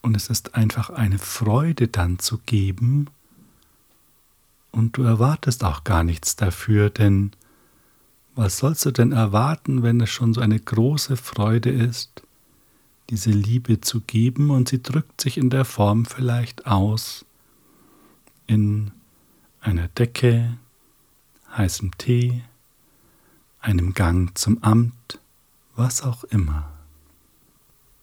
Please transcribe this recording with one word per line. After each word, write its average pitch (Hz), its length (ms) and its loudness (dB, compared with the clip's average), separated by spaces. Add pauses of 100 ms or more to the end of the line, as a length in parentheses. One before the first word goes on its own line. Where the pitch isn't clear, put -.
Und 117 160 2
es - 100 -6
ist - 260 -6
einfach 110 360 0
eine 104 280 0
Freude 120 680 0
dann 90 300 -2
zu - 180 -6
geben 113 720 0 (1600)
und 113 280 -2
du 131 40 0
erwartest 120 640 0
auch - 180 -2
gar 82 220 0
nichts - 320 -4
dafür, 104 540 2
denn 98 420 2 (1000)
was 98 240 -2
sollst 151 260 0
du 147 60 0
denn 123 220 4
erwarten, 120 720 0
wenn 117 200 2
es 110 80 0
schon 113 240 0
so 123 80 -2
eine 110 180 2
große 131 560 0
Freude 113 540 0
ist, 120 520 -4 (840)
diese 110 220 -2
Liebe 110 500 2
zu - 220 -6
geben 127 480 2
und 131 180 2
sie 123 140 -2
drückt - 400 -4
sich - 160 -4
in 131 100 2
der 131 160 0
Form 107 400 2
vielleicht 120 640 -6
aus, 107 580 -2 (1200)
in 104 440 0 (720)
einer 87 260 -2
Decke, 120 680 0 (1000)
heißem 95 400 -2
Tee, 123 480 0 (1120)
einem 90 360 0
Gang 90 420 0
zum - 260 0
Amt, 117 560 0 (580)
was 120 260 -2
auch 120 220 -6
immer. 76 460 -2 (1300)